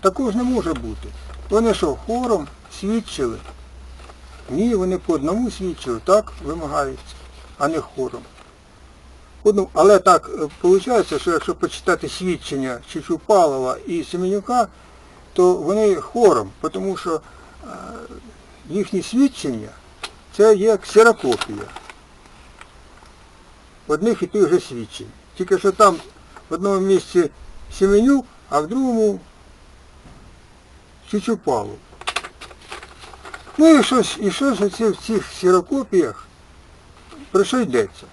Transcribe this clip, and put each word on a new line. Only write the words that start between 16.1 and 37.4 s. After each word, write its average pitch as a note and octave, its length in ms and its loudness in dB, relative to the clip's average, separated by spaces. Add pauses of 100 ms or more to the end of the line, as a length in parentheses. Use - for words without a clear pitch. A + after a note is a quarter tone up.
тому F#3+ 260 -6
що, D#3+ 240 -6 (420)
е, - 40 -18 (1000)
їхні F#3 340 -2
свідчення D3 680 -2 (680)
це G#3+ 180 8
є G#3 220 2
ксерокопія B2+ 880 2 (2250)
одних F#3 360 0
і - 40 -6
тих G3 220 2
же F3 100 4
свідчень. A2+ 480 -12 (300)
Тільки F#3 200 0
що G3 140 0
там G3 240 6 (540)
в - 40 -4
одному F#3+ 260 -2
місці F#3 500 2 (500)
Семенюк, A3+ 460 4 (240)
а - 100 2
в D3+ 80 -4
другому A3+ 520 0 (1900)
Чучупалов. A3 680 -2 (1800)
Ну D#4 220 8
і G#3 40 4
щось, - 360 0
і G3+ 120 0
щось B3+ 300 0
оце G#3 280 0
в F3+ 80 -2
цих G#3+ 320 -4
ксерокопіях, F#3 1000 0 (1040)
про F#3+ 120 2